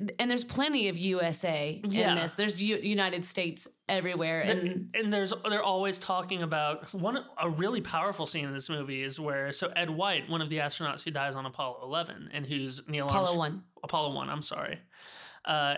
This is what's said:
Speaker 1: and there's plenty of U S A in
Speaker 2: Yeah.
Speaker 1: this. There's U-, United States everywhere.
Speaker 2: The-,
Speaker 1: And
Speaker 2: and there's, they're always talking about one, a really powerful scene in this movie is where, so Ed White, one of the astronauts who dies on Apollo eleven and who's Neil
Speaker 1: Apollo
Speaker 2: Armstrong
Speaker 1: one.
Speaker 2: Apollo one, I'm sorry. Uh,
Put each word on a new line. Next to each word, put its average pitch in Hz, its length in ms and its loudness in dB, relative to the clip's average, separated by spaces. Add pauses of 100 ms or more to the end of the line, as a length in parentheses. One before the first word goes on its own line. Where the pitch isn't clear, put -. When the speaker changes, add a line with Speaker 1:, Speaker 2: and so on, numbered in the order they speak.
(200)
Speaker 1:
and 247 100 4
there's 247 140 2
plenty 254 460 4
of 170 80 0
U 185 240 2
S 165 240 2
A 151 380 0
in 202 80 0
Speaker 2:
Yeah. 202 240 6
Speaker 1:
this. 165 180 2
There's 202 280 2
U-, 208 160 2
United 190 480 2
States 170 420 -2 (200)
everywhere. 170 580 2
Speaker 2:
The-, 214 60 4
Speaker 1:
And 185 440 0
Speaker 2:
and 208 180 2
there's, 196 180 2 (160)
they're 208 160 2
always 190 360 2
talking 180 440 -2
about 156 500 0
one, 220 300 -2 (140)
a 170 120 0
really 190 320 0
powerful 175 440 0
scene 147 200 -2
in 139 80 -4
this 135 160 -2
movie 139 340 -2
is 135 160 -4
where, 139 320 0
so 180 240 -2
Ed 170 140 0
White, 165 400 0
one 165 120 0
of 151 80 -2
the 156 80 -2
astronauts 143 460 -2
who 165 80 -6
dies 139 240 -2
on 135 100 -6
Apollo 127 380 -6
eleven 156 500 -4
and 143 120 -4
who's 135 440 -4
Neil 143 180 0
Speaker 1:
Apollo 165 120 4
Speaker 2:
Armstrong 175 200 4
Speaker 1:
one. 160 240 -2 (200)
Speaker 2:
Apollo 151 320 0
one, 135 140 -4
I'm 147 120 -2
sorry. 151 380 -4 (640)
Uh, 147 320 2